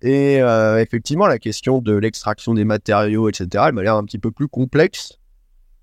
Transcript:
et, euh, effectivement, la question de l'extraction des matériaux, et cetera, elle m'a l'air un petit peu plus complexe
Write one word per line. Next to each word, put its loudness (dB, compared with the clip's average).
et, 2
euh, 2
effectivement, -2
la 2
question -2
de 0
l'extraction -2
des 2
matériaux, 0
et -2
cetera, 0
elle -2
m'a -4
l'air 2
un 0
petit -10
peu -4
plus -6
complexe -2